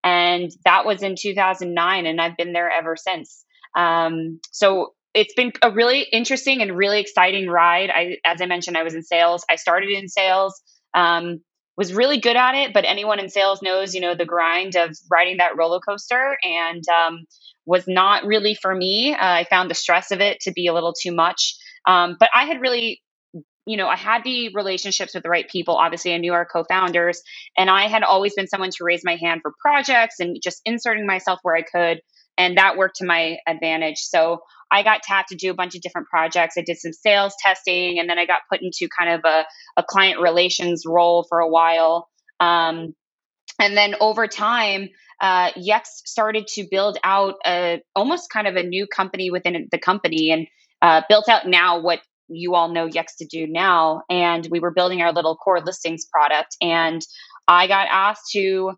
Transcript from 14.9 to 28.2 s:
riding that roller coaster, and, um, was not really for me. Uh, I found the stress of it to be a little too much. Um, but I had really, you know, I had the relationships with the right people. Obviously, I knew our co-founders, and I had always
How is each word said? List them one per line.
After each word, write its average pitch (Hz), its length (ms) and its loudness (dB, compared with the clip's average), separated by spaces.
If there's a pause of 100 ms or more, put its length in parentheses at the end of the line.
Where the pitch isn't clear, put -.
riding 180 260 2
that 175 200 2
roller 165 220 0
coaster, 247 640 -4
and, 170 460 -4
um, 165 360 2 (420)
was 180 200 2
not 190 380 2
really 208 300 0
for 190 180 -4
me. 202 400 -2
Uh, - 60 -4
I 175 280 2
found 185 220 2
the 170 60 -4
stress 180 340 0
of 190 120 -2
it 202 200 0
to 190 100 -6
be 175 140 -6
a 170 80 2
little 170 260 -2
too 175 140 -6
much. 170 420 0 (300)
Um, 180 340 4
but 220 140 8
I 254 120 4
had 294 160 -6
really, 240 420 -4 (600)
you 220 100 -6
know, 190 140 -2
I 135 80 0
had 220 260 -2
the 240 320 -6
relationships 190 580 -4
with 180 100 -10
the 165 60 -8
right 170 200 -4
people. 170 260 -2
Obviously, 170 380 -2
I 170 40 -2
knew 175 140 -4
our 170 140 0
co-founders, 175 760 -2 (360)
and 185 120 2
I 196 200 4
had 220 120 0
always 196 320 2